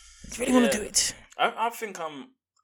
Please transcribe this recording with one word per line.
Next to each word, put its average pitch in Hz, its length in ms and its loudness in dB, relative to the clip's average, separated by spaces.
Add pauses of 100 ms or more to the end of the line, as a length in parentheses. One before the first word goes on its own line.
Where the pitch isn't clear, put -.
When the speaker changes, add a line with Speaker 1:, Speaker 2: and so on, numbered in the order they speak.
(340)
Speaker 1:
I - 80 -8
really 254 120 0
wanna 247 140 8
Speaker 2:
Yeah. 214 60 4
Speaker 1:
do 208 100 -2
it. - 320 -2 (240)
Speaker 2:
I, 226 280 2
I 233 40 -2
think 214 300 -10
I'm, 147 300 -10 (340)